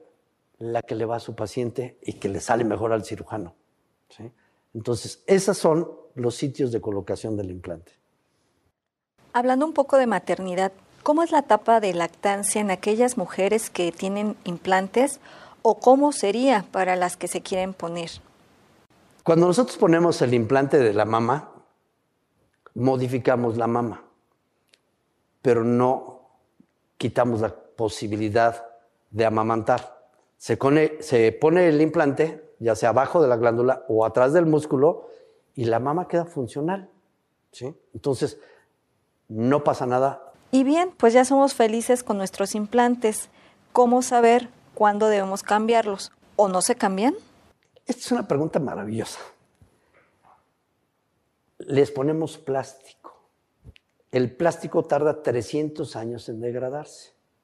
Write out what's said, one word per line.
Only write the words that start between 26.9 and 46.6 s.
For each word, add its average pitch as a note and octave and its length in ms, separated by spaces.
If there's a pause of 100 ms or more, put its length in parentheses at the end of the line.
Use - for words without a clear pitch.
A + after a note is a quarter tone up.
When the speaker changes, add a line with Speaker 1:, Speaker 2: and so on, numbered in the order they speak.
Speaker 1:
quitamos A#2+ 440
la G#2+ 140
posibilidad A2 1120 (440)
de A2 160
amamantar. A2+ 680 (420)
Se - 180
pone, D#3 440
se A2+ 320
pone E3 360
el D3 120
implante, D#3 640 (160)
ya A2+ 160
sea A#2 160
abajo C3+ 300
de C#3 80
la A#2+ 80
glándula A#2+ 520
o A2 180
atrás B2+ 260
del E3+ 140
músculo, D3+ 640 (440)
y B2 100
la A2+ 140
mama D3+ 280
queda E3+ 200
funcional, D#3+ 640 (600)
¿sí? - 240 (200)
Entonces, C3+ 440 (880)
no B2+ 380
pasa C#3+ 220
nada. B2+ 480 (160)
Speaker 2:
Y C4 140
bien, E4+ 340
pues A#3 160
ya B3+ 100
somos C4+ 300
felices A#3 500
con G#3 140
nuestros G3 360
implantes. A#3+ 760 (420)
¿Cómo B3 300
saber A#3+ 480 (240)
cuándo G#3 340
debemos G3 340
cambiarlos? G#3+ 720 (240)
¿O G3+ 120
no F#3 120